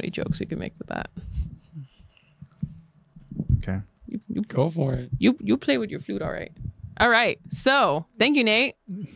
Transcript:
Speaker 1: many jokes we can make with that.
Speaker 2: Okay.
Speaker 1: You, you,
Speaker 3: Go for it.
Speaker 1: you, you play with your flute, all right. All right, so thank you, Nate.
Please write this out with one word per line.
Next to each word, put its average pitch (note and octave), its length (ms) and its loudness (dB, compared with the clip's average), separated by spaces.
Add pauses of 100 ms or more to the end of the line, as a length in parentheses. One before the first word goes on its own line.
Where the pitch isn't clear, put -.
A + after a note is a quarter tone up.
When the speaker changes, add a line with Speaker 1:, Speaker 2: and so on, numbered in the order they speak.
Speaker 1:
many - 100 -6
jokes - 300 -4
we - 60 -4
can - 140 -6
make - 180 -8
with - 100 -12
that. G1+ 220 -6 (2500)
Speaker 2:
Okay. F#2+ 200 -2 (280)
Speaker 1:
You, - 220 -10
you, - 140 -4
Speaker 3:
Go D#3 280 0
for C#3 240 -2
it. B2+ 240 -6
Speaker 1:
you, B3 220 4
you G#3+ 160 2
play C#4 220 0
with A3 120 -4
your D3 100 -8
flute, G3 220 -6
all D#3+ 100 -4
right. - 200 -10 (460)
All A#3 100 6
right, A3+ 300 4 (100)
so G#3 580 2 (120)
thank C#4+ 180 6
you, B3 80 6
Nate. A3+ 300 4 (400)